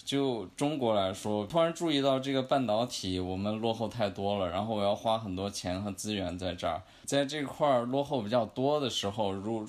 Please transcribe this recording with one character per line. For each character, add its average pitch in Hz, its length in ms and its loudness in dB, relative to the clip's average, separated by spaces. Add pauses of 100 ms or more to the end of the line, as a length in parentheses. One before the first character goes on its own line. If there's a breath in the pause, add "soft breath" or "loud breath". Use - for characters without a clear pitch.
就 135 400 0 (140)
中 147 180 0
国 120 200 2
来 95 180 2
说， 104 320 -2
突 160 160 2
然 165 100 4
注 165 200 -2
意 139 100 4
到 135 180 4
这 135 140 -2
个 135 80 2
半 131 240 2
导 110 220 2
体 92 320 -2
我 92 180 -2
们 107 240 -2
落 113 100 2
后 110 160 -2
太 104 220 -2
多 101 300 -2
了， 92 100 0
然 92 160 -2
后 113 80 -2
我 104 80 0
要 101 140 4
花 113 240 2
很 101 160 -6
多 95 120 -2
钱 95 320 -4
和 104 120 -4
资 107 240 -4
源 90 240 -2
在 90 160 -4
这 90 120 -4
儿， 80 140 -2 (240 loud breath)
在 143 180 2
这 147 200 -4
块 139 260 0
儿 123 160 4
落 135 180 2
后 139 160 -2
比 101 100 -4
较 120 140 4
多 135 360 0
的 135 100 0
时 104 180 -2
候， 101 240 0
如-， 104 380 -2